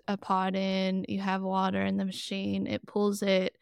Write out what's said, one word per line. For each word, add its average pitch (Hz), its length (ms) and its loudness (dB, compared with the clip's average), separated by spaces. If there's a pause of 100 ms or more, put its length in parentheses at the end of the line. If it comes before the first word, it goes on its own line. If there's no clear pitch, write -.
a 202 100 -2
pod 190 380 0
in, 190 520 0
you 196 120 -2
have 190 240 0
water 190 420 0
in 196 120 0
the 196 80 0
machine, 196 600 -4
it - 220 -4
pulls 208 340 0
it. 190 400 2